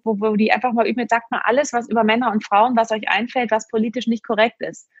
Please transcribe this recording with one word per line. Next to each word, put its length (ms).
wo, 160
wo 160
die 160
einfach 220
mal 140
üben, 220
"Sagt 220
mal 120
alles, 300
was 160
über 140
Männer 280
und 140
Frauen, 320
was 140
euch 180
einfällt, 420
was 180
politisch 380
nicht 160
korrekt 380
ist." 260